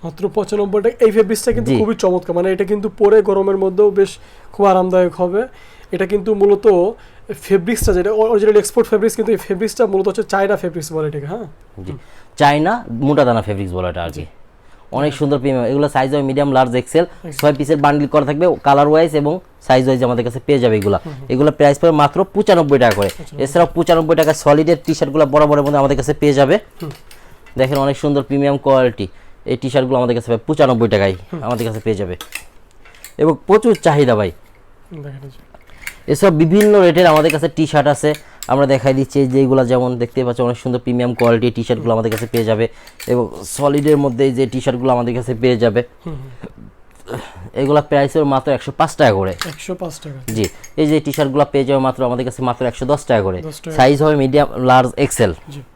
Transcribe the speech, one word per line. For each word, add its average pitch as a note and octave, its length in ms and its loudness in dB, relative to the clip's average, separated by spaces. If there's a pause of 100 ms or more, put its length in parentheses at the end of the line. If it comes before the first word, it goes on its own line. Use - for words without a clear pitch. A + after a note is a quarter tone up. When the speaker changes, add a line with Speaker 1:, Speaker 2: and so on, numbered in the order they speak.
Speaker 1:
মাত্র E3+ 240 -8
পঁচানব্বই G3+ 540 -2
টাকা। A#3 220 0
এই A3 60 6
ফেব্রিক্সটা G#3+ 420 0
কিন্তু A3+ 180 -2
Speaker 2:
জি। B2+ 80 2
Speaker 1:
খুবই G#3+ 160 0
চমৎকার, F3+ 420 -2
মানে F#3 160 0
এটা F#3+ 120 -2
কিন্তু G#3 240 -4
পরে G#3 340 4
গরমের G3 340 0
মধ্যেও F#3+ 340 2
বেশ G3 180 0 (440)
খুব G3+ 140 0
আরামদায়ক F#3 480 2
হবে। F#3 320 -2 (460)
এটা F#3 140 -4
কিন্তু G#3 280 -2
মূলত G3+ 340 2 (760)
ফেব্রিক্সটা G3 500 0
যেটা F3+ 180 0
অ-, A3 180 0
অরিজিনাল G#3+ 280 4
এক্সপোর্ট G#3+ 320 2
ফেব্রিক্স, G#3+ 280 0
কিন্তু A3 160 -2
এই F#3 60 0
ফেব্রিক্সটা G#3 480 -2
মূলত G3 220 0
হচ্ছে G3 140 -4
চায়না G3 340 -2
ফেব্রিক্স D#3+ 360 -8
বলে D#3 160 -4
এটাকে, D3 180 -10
হ্যাঁ? G3+ 180 -10 (420)
Speaker 2:
জি, D3+ 60 -12 (440)
চায়না D#3 540 2
মোটা C#3 340 2
দানা A#2 180 2
ফেব্রিক্স G2 300 -6
বলে F2+ 160 -4
এটা E2+ 140 -8
আর E2+ 60 -6
কি। D#2 120 -12
Speaker 1:
জি। D#2+ 60 -12 (680)
Speaker 2:
অনেক C#3+ 220 -2
সুন্দর C#3+ 240 -2
প্রিমিয়াম, B2+ 280 -2
এগুলো C#3+ 220 0
সাইজ C3+ 260 -2
হবে C#3+ 80 0
মিডিয়াম, C#3 300 -2
লার্জ, C3 220 2
এক্সেল, D#3 300 0
Speaker 1:
এক্সেল। - 280 -14
Speaker 2:
ছয় C#3+ 260 0
পিসের D3 180 0
বান্ডিল C#3+ 320 2
করা D3 160 2
থাকবে D3 220 0 (160)
কালার C#3+ 260 4
ওয়াইজ D#3 280 2
এবং D3 220 0 (280)
সাইজ B2+ 180 4
ওয়াইজ C3 200 2
আমাদের A#2+ 200 0
কাছে A#2 220 -6
পেয়ে C#3+ 120 2
যাবে A#2 180 2
এগুলা। G2+ 280 0
Speaker 1:
হুম, D#3 100 -14
হুম। C3+ 140 -16
Speaker 2:
এগুলো C3+ 240 2
প্রাইস C#3+ 260 2
পড়বে E3 180 2
মাত্র D3 280 2 (100)
পঁচানব্বই E3+ 440 2
টাকা A#2 160 4
করে। G2+ 140 -2
Speaker 1:
পঁচানব্বই। C#3+ 360 -8
Speaker 2:
এছাড়াও E3+ 300 0
পঁচানব্বই E3 420 2
টাকা D#3 180 2
সলিডের D3+ 420 2 (100)
টি-শার্টগুলো D3+ 400 0
বরাবরের D3 380 2
মধ্যে D3 140 0
আমাদের C#3 180 2
কাছে C#3+ 180 -2
পেয়ে D3 180 0
যাবে। C#3 260 2 (240)
Speaker 1:
হুম। D3+ 80 -12 (680)
Speaker 2:
দেখেন C3 200 0
অনেক C3+ 180 0
সুন্দর C#3+ 260 -2
প্রিমিয়াম C#3 360 0
কোয়ালিটি B2+ 480 2 (380)
এই C3 120 -2
টি-শার্টগুলো B2+ 420 -2
আমাদের A#2+ 180 0
কাছে A#2 140 -6
পাবে A2+ 160 -2
পঁচানব্বই B2+ 420 2
টাকায়, G2 260 2 (180)
Speaker 1:
হুম। E3 100 -10
Speaker 2:
আমাদের A2+ 240 -4
কাছে A2 140 -8
পেয়ে A2 160 -4
যাবে F2+ 200 -6 (1040)
এবং D3+ 180 2 (100)
প্রচুর G#3 280 4
চাহিদা C#3+ 420 2
ভাই। G2+ 140 -2 (640)
Speaker 1:
দেখেন C#3+ 300 -16
এই C#3 40 -18
যে। - 220 -20 (600)
Speaker 2:
এসব F#3+ 220 4
বিভিন্ন G3+ 460 4
রেটের F3 260 4
আমাদের D#3 260 4
কাছে D#3 160 -2
টি-শার্ট D3+ 400 0
আছে, D3 260 0 (340)
আমরা C#3 180 2
দেখাই C3+ 280 2
দিচ্ছি C#3 260 0
এই C#3 60 4
যে C3 120 0
এইগুলা C3+ 260 4
যেমন B2 340 0
দেখতে A#2+ 260 -4
পাচ্ছ B2 160 -4
অনেক A#2+ 180 -2
সুন্দর B2 200 -4
প্রিমিয়াম B2 360 -2
কোয়ালিটি A#2 360 2
টি-শার্টগুলো A#2 420 -2
আমাদের A2 200 0
কাছে A2 200 -6
পেয়ে A#2 120 0
যাবে A2 240 0 (380)
এবং A#2+ 220 -2 (160)
সলিডের C#3+ 520 -2
মধ্যে C3+ 280 0
এই C3+ 80 0
যে B2+ 140 -2
টি-শার্টগুলো B2+ 460 -4
আমাদের A#2+ 220 -2
কাছে A#2+ 200 -6
পেয়ে B2 220 0
যাবে। A2+ 260 0 (240)
Speaker 1:
হুম, D#3+ 80 -12
হুম। - 1040 -18 (360)
Speaker 2:
এগুলা C#3 260 0
প্রাইস C#3+ 360 0
হবে D#3 80 2
মাত্র C#3 280 -2
একশো - 240 -6
পাঁচ D#3 200 -2
টাকা B2+ 160 4
করে। F#2+ 180 0
Speaker 1:
একশো D#3+ 440 -10
পাঁচ F3 240 -12
টাকা। C3 340 -14
Speaker 2:
জি, A2 120 -2 (320)
এই D3+ 100 0
যে D3+ 140 2
টি-শার্টগুলো C#3+ 520 -2
পেয়ে C#3 120 0
যাবে C3+ 160 0
মাত্র C3 240 -2
আমাদের B2 220 -2
কাছে B2+ 160 -8
মাত্র B2 240 -4
একশো A#2 200 -6
দশ C#3+ 180 -2
টাকা A2+ 180 0
করে। F#2 200 -4
Speaker 1:
দশ D3+ 180 -14
টাকা। D#3+ 160 -10
Speaker 2:
সাইজ C#3 260 4
হবে D3+ 140 2
মিডিয়াম, C3+ 400 2
লার্জ, B2+ 400 2
এক্সেল। A#2 380 -2 (180)
Speaker 1:
জি। C#3 100 -16 (140)